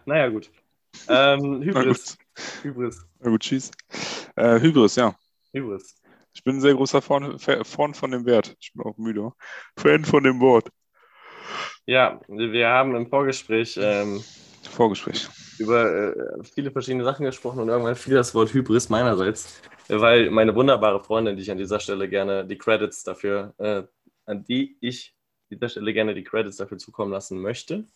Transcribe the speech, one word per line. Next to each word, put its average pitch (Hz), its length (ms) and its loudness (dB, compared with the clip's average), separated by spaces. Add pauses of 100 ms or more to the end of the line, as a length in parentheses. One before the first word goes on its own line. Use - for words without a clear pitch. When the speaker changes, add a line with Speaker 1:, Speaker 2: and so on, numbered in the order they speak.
Speaker 1:
naja, 143 240 2
gut. 107 220 -8 (560)
Ähm, 139 520 2
Speaker 2:
<laughs> 143 60 -8
Na 170 160 0
Speaker 1:
Hybris. 127 360 0
Speaker 2:
gut. - 460 -16
Speaker 1:
Hybris. 123 420 -8 (160)
Speaker 2:
Na 123 100 0
gut, 110 120 2
schieß. - 280 -4 (640)
Äh, 117 240 6
Hybris, 139 380 6
ja. 117 180 2 (360)
Speaker 1:
Hybris. 113 440 -10 (380)
Speaker 2:
Ich - 100 -20
bin 131 140 0
ein 135 40 -4
sehr 143 140 6
großer 135 260 2
Fan, 143 380 -4
Fa-, 127 240 0
Fan 147 320 -4
von 135 160 -6
dem 123 140 -4
Wert. 117 340 2
Ich - 140 -20
bin 117 120 -12
auch 107 120 -10
müde. 110 340 -6 (440)
Fan 151 300 4
von 147 180 4
dem 127 160 4
Wort. 123 300 6 (1160)
Speaker 1:
Ja, 127 420 2
wir 113 420 -2
haben 127 260 2
im 120 140 -4
Vorgespräch, 131 720 -2
ähm, 104 420 -2 (460)
Speaker 2:
Vorgespräch. - 580 -2 (300)
Speaker 1:
über, 113 340 2 (240)
äh, - 280 -10
viele 143 280 -8
verschiedene 127 320 -4
Sachen 135 220 -2
gesprochen 127 360 -8
und 113 80 -4
irgendwann 120 260 0
fiel 127 180 -2
das 123 220 2
Wort 110 180 2
Hybris 123 360 2
meinerseits, 110 720 0 (280)
äh, 107 120 0
weil 117 300 6
meine 110 240 4
wunderbare 107 500 4
Freundin, 110 320 -2
die 95 60 -12
ich 95 80 -10
an 98 80 -6
dieser 98 220 -4
Stelle 98 280 -4
gerne 98 380 -2
die 98 140 -10
Credits 107 440 -2
dafür, 101 540 -6
äh, 104 260 -4 (440)
an 101 180 -8
die 135 360 -6
ich - 340 -10 (340)
an 101 80 -14
dieser 117 120 -6
Stelle 104 240 -6
gerne 107 200 0
die 95 100 -10
Credits 101 340 -6
dafür 101 200 -12
zukommen 101 340 -10
lassen 95 300 -10
möchte, 156 540 -8